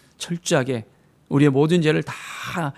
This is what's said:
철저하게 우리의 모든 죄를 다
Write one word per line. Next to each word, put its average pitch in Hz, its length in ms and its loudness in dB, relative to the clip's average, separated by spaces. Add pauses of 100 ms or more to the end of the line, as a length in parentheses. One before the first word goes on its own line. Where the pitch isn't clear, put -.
(160)
철저하게 135 680 -2 (420)
우리의 143 220 4
모든 156 320 2
죄를 156 200 2
다 - 760 -8